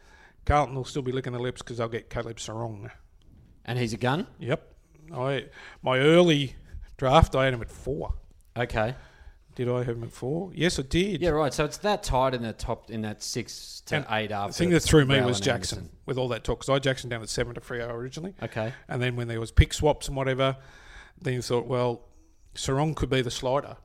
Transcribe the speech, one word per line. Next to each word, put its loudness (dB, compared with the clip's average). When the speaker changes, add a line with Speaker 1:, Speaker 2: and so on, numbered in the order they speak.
Speaker 1:
Carlton 4
will -6
still -6
be -4
licking -4
their -4
lips -6
'cause -12
they'll -2
get -8
Caleb -6
Serong. -8
Speaker 2:
And -2
he's 0
a -4
gun? 0
Speaker 1:
Yep. -6
I, -4
my 2
early 6
draft, 6
I 4
had 2
him -6
at -10
four. -6
Speaker 2:
Okay. 0
Speaker 1:
Did -2
I 0
have -4
him -10
at -12
four? -6
Yes, 0
I 0
did. 0
Speaker 2:
Yeah, 4
right. 2
So 2
it's -6
that 0
tight 2
in -2
the -4
top, -8
in -4
that -8
six -8
to -2
Speaker 1:
And -4
Speaker 2:
eight 0
after -4
Speaker 1:
the -10
thing 2
that 6
threw 8
me 4
Speaker 2:
Rowell 4
Speaker 1:
was 2
Speaker 2:
and -2
Speaker 1:
Jackson 0
Speaker 2:
Anderson. -14
Speaker 1:
with -4
all 0
that -4
talk, -2
'cause -4
I 2
had 2
Jackson -2
down -6
at -10
seven -2
to -12
Freo -6
originally. -8
Speaker 2:
Okay. -4
Speaker 1:
And -4
then 0
when -4
there -4
was -8
pick 8
swaps 0
and -6
whatever, 2
then -2
you -2
thought, 0
well, 0
Sarong 0
could -2
be 2
the -4
slider, -2